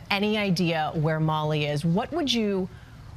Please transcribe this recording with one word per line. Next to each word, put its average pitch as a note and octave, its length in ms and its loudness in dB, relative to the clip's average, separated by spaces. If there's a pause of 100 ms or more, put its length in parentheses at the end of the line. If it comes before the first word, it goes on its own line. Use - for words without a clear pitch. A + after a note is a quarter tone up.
(100)
any G#3 260 2
idea E3+ 580 2
where D#3 260 2
Molly D3+ 460 2
is, D3 180 0
what F3 280 0
would D4 200 0
you G3+ 360 0 (480)